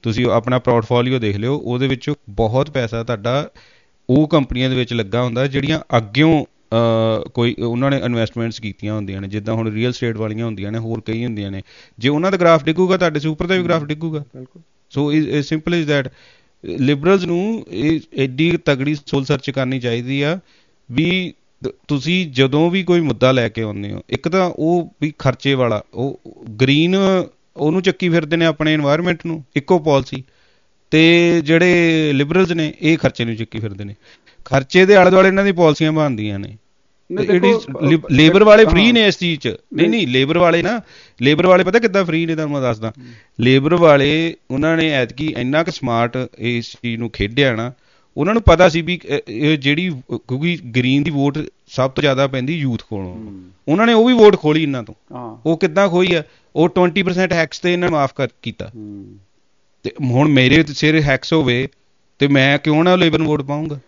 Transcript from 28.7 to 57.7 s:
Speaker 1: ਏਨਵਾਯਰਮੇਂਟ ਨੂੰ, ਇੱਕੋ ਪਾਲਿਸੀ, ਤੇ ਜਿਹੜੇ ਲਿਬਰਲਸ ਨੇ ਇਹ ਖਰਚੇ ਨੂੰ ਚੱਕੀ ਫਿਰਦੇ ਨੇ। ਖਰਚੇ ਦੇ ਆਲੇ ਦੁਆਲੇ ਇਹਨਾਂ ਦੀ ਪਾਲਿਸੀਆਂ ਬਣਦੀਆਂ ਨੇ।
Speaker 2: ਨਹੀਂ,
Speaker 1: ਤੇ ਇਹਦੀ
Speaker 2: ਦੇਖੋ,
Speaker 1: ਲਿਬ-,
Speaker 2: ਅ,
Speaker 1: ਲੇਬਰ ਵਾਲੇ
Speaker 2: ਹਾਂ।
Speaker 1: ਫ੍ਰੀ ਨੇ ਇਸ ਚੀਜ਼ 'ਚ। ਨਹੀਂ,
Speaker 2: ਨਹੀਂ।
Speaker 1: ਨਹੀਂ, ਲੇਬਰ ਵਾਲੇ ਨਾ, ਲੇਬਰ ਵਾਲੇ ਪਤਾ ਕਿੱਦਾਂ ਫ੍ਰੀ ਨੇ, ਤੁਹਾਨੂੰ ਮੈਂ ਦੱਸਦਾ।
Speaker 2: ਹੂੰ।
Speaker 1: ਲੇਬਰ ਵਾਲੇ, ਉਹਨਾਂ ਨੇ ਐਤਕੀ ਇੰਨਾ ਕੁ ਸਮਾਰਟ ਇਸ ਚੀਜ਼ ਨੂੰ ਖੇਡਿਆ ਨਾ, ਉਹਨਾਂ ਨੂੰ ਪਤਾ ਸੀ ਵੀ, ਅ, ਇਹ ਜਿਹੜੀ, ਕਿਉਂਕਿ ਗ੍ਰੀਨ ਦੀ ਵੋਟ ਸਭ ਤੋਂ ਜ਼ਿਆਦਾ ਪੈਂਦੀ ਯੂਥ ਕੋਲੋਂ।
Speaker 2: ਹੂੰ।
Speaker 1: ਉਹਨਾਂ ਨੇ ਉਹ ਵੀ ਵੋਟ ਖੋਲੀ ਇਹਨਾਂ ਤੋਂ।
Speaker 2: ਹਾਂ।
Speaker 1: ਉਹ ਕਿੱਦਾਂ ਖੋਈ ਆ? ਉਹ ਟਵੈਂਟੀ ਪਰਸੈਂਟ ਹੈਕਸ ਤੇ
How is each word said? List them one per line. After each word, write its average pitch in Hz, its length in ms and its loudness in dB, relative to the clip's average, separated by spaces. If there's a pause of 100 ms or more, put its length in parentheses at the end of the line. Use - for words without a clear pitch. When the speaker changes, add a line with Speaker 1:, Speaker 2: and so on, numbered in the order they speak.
Speaker 1:
ਏਨਵਾਯਰਮੇਂਟ 160 500 0
ਨੂੰ, 160 180 -8 (120)
ਇੱਕੋ 175 220 2
ਪਾਲਿਸੀ, 139 460 -2 (680)
ਤੇ 170 540 4
ਜਿਹੜੇ 165 680 2
ਲਿਬਰਲਸ 165 400 0
ਨੇ 160 300 -4
ਇਹ 156 160 2
ਖਰਚੇ 127 260 -2
ਨੂੰ 117 120 -6
ਚੱਕੀ 113 220 -10
ਫਿਰਦੇ 104 260 -10
ਨੇ। 101 100 -14 (500)
ਖਰਚੇ 180 420 2
ਦੇ 202 80 6
ਆਲੇ 180 160 8
ਦੁਆਲੇ 190 180 6
ਇਹਨਾਂ 196 160 2
ਦੀ 202 80 2
ਪਾਲਿਸੀਆਂ 160 400 2
ਬਣਦੀਆਂ 110 460 -2
ਨੇ। 104 180 -14 (560)
Speaker 2:
ਨਹੀਂ, 190 160 -4
Speaker 1:
ਤੇ 190 60 4
ਇਹਦੀ 180 140 4
Speaker 2:
ਦੇਖੋ, - 320 -2
Speaker 1:
ਲਿਬ-, 151 260 0
Speaker 2:
ਅ, - 40 -12
Speaker 1:
ਲੇਬਰ 165 340 6
ਵਾਲੇ 214 200 10
Speaker 2:
ਹਾਂ। 175 60 4
Speaker 1:
ਫ੍ਰੀ 202 220 4
ਨੇ 226 140 4
ਇਸ 190 120 0
ਚੀਜ਼ 170 220 -4
'ਚ। 123 80 -4
ਨਹੀਂ, 104 100 -6 (160)
Speaker 2:
ਨਹੀਂ। 220 140 2
Speaker 1:
ਨਹੀਂ, 220 200 0
ਲੇਬਰ 135 300 0
ਵਾਲੇ 170 240 4
ਨਾ, 214 180 -2 (420)
ਲੇਬਰ 151 240 4
ਵਾਲੇ 185 180 6
ਪਤਾ 185 140 2
ਕਿੱਦਾਂ 196 260 0
ਫ੍ਰੀ 165 220 -2
ਨੇ, 165 80 -2
ਤੁਹਾਨੂੰ 156 180 -6
ਮੈਂ 139 100 -4
ਦੱਸਦਾ। 113 260 -4
Speaker 2:
ਹੂੰ। 123 180 -14 (340)
Speaker 1:
ਲੇਬਰ 135 340 4
ਵਾਲੇ, 156 600 4 (160)
ਉਹਨਾਂ 156 260 0
ਨੇ 160 140 0
ਐਤਕੀ 135 480 -4
ਇੰਨਾ 135 240 0
ਕੁ 170 80 -4
ਸਮਾਰਟ 120 580 -2 (100)
ਇਸ 117 340 -6
ਚੀਜ਼ 117 260 -8
ਨੂੰ 117 120 -6
ਖੇਡਿਆ 117 460 0
ਨਾ, 120 160 -6 (440)
ਉਹਨਾਂ 170 180 0
ਨੂੰ 226 80 0
ਪਤਾ 170 260 6
ਸੀ 165 140 0
ਵੀ, 170 220 -6
ਅ, 135 240 -4
ਇਹ 147 300 0
ਜਿਹੜੀ, 147 320 -2 (220)
ਕਿਉਂਕਿ 151 460 -4 (180)
ਗ੍ਰੀਨ 131 260 2
ਦੀ 143 80 -2
ਵੋਟ 143 280 -2 (280)
ਸਭ 131 240 -4
ਤੋਂ 135 120 -6
ਜ਼ਿਆਦਾ 139 240 0
ਪੈਂਦੀ 135 320 -6
ਯੂਥ 127 240 -4
ਕੋਲੋਂ। 95 320 -10
Speaker 2:
ਹੂੰ। 98 300 -18 (240)
Speaker 1:
ਉਹਨਾਂ 196 180 2
ਨੇ 240 60 4
ਉਹ 220 140 6
ਵੀ 254 80 4
ਵੋਟ 208 220 8
ਖੋਲੀ 151 260 0
ਇਹਨਾਂ 135 200 -4
ਤੋਂ। 110 120 -16 (200)
Speaker 2:
ਹਾਂ। 117 220 -14 (100)
Speaker 1:
ਉਹ 160 120 0
ਕਿੱਦਾਂ 190 300 0
ਖੋਈ 180 260 2
ਆ? 156 80 -2 (340)
ਉਹ 165 120 4
ਟਵੈਂਟੀ 180 340 2
ਪਰਸੈਂਟ 180 300 -2
ਹੈਕਸ 160 260 -2
ਤੇ 175 140 -2